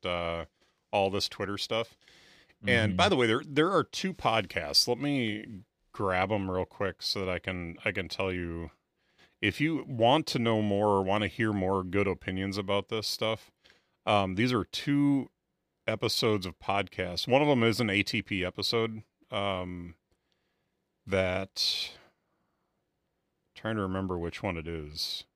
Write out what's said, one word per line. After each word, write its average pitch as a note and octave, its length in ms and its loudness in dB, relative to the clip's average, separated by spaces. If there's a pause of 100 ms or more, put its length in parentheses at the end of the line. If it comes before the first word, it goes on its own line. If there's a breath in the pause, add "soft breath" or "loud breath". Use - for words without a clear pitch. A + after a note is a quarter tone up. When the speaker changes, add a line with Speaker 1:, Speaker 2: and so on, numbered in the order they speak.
Speaker 1:
uh, E2+ 400 -4 (480)
all G2 160 2
this F#2+ 180 -2
Twitter G2+ 300 -6
stuff. - 400 -4 (680 soft breath)
And A2 260 2
Speaker 2:
Mm-hmm. F2+ 60 -2
Speaker 1:
by F#3+ 120 4
the F#3+ 80 4
way, B2 100 6
there, A2+ 180 4
there D3+ 260 2
are E3+ 120 4
two - 300 -4
podcasts. F#2+ 720 0
Let A#2+ 120 2
me A2+ 640 -4 (280)
grab F#2+ 400 2
'em G2 180 0
real F#2 160 0
quick - 360 -6
so - 240 -4
that F#2 40 -2
I F2+ 100 -2
can, F2 440 -6
I G#2+ 80 0
can F2+ 160 -4
tell F#2+ 240 -4
you, E2+ 400 -6 (680 soft breath)
if G#2 180 2
you D#3 280 0
want B2 400 4
to - 120 -2
know A2+ 220 4
more G#2 280 2
or G2 140 6
wanna G2+ 240 2
hear A2 240 -2
more F#2+ 320 0
good F#2+ 240 0
opinions F#2+ 500 -4
about G2 320 -2
this A2 180 -4
stuff, - 440 -4 (540 soft breath)
um, G2 300 2
these B2 180 2
are G#2 100 2
two C#3+ 680 0 (560)
episodes A2 600 0
of F2+ 140 -8
podcasts. F#2 680 -4
One C3 140 6
of D3+ 80 4
'em B2+ 140 4
is A2+ 180 4
an A2 80 0
A G2 140 2
T A2+ 180 -2
P F#2 240 -2
episode, A2+ 580 -2 (280)
um, F2+ 640 -4 (1120)
that, F#2+ 840 -2 (1600 soft breath)
trying A2 220 -6
to G#2+ 60 0
remember F#2+ 360 -2
which E2+ 240 -6
one F#2+ 140 -2
it D#2+ 120 -8
is. D#2 580 -8 (100)